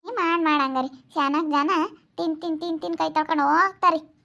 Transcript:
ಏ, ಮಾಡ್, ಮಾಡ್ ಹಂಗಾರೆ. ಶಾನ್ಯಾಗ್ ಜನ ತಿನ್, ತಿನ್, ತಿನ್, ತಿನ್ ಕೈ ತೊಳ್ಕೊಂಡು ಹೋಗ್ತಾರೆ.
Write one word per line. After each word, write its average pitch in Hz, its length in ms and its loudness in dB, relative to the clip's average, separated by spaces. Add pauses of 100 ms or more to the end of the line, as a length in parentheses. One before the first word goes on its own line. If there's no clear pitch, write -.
ಏ, 415 60 -10
ಮಾಡ್, 339 320 0
ಮಾಡ್ 302 180 2
ಹಂಗಾರೆ. 262 260 -2 (220)
ಶಾನ್ಯಾಗ್ 302 420 0
ಜನ 285 200 2 (460)
ತಿನ್, 320 240 -4
ತಿನ್, 320 180 -4
ತಿನ್, 330 200 -4
ತಿನ್ 339 180 -4
ಕೈ 320 120 0
ತೊಳ್ಕೊಂಡು 311 340 0
ಹೋಗ್ತಾರೆ. 339 560 2 (260)